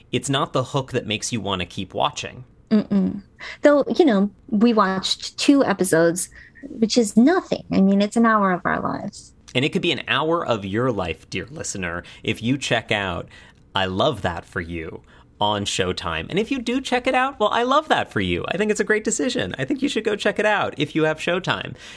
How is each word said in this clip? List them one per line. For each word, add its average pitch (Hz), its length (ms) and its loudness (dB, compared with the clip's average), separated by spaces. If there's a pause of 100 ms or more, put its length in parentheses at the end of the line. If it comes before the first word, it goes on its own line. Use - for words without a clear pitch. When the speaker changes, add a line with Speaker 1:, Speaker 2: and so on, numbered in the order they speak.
(120)
Speaker 1:
it's - 180 -4
not 139 240 -2
the 135 100 0
hook 131 280 -4
that - 160 -4
makes 107 240 -4
you 120 80 -2
wanna 95 260 -2
keep - 280 -10
watching. 127 500 -4 (260)
Speaker 2:
Mm-mm. 202 520 0 (400)
Though, 294 240 6 (120)
you 349 80 8
know, 202 260 4 (180)
we 226 240 4
watched 190 640 -2
two 277 260 6
episodes, 175 640 2 (340)
which 226 340 -2
is 226 180 4
nothing. - 560 4
I 180 80 2
mean, 196 220 6
it's 208 160 0
an 233 80 6
hour 214 260 4
of 175 140 -2
our - 160 -2
lives. - 520 -8 (200)
Speaker 1:
And 127 100 0
it 151 60 2
could - 140 -4
be 170 80 0
an 127 160 -4
hour 160 380 0
of 107 200 0
your 117 260 0
life, 87 380 -4
dear 90 200 -6
listener, 90 540 -8 (200)
if 107 200 -4
you 127 140 0
check - 340 -2
out 98 380 -2 (460)
I 95 100 0
Love 104 360 0
That 85 240 -6
for - 160 -8
You 85 420 -10 (380)
on 104 240 0
Showtime. 90 640 -4
And 175 100 -2
if 220 100 -2
you 269 100 -2
do 233 200 -2
check 247 280 -2
it 262 60 0
out, 262 280 0
well, 208 80 2
I 233 140 0
love 277 260 2
that 143 200 0
for - 120 -2
you. 87 260 0
I - 80 -4
think 214 160 0
it's 202 80 0
a 214 60 0
great 214 180 0
decision. 220 540 -2
I 131 80 -2
think 285 160 -4
you 277 80 0
should 220 160 -2
go 214 100 0
check 202 240 -2
it 208 60 2
out 190 320 0
if - 180 -2
you 156 80 2
have 156 140 2
Showtime. 170 480 -2
And - 100 -10 (220)